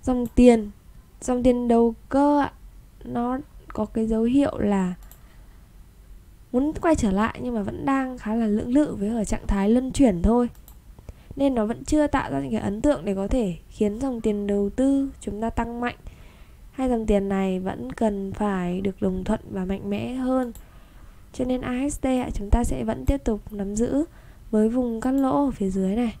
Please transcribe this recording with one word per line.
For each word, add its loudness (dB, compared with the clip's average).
Dòng 0
tiền, 8
dòng -2
tiền 4
đầu 4
cơ 4
ạ, -2
nó -4
có -4
cái -2
dấu 2
hiệu 2
là 2
muốn 0
quay 4
trở 2
lại 0
nhưng -6
mà -2
vẫn -6
đang -2
khá -4
là 0
lưỡng 0
lự 2
với -4
ở -2
trạng -4
thái 2
luân 2
chuyển 4
thôi. 4
Nên 2
nó 0
vẫn -6
chưa 2
tạo -2
ra -2
những -4
cái -2
ấn -4
tượng 2
để 0
có -4
thể 0
khiến -2
dòng -4
tiền 0
đầu 0
tư 2
chúng -8
ta -2
tăng -4
mạnh. -4
Hai -2
dòng 0
tiền 2
này 0
vẫn -6
cần -2
phải -2
được -4
đồng -2
thuận -2
và -4
mạnh -6
mẽ -4
hơn. -2
Cho -4
nên -2
A -2
S -8
T -4
ạ, 0
chúng -4
ta 4
sẽ -2
vẫn -4
tiếp 2
tục -2
nắm -6
giữ 0
với 4
vùng -2
cắt 0
lỗ 2
ở 0
phía -2
dưới 0
này. -2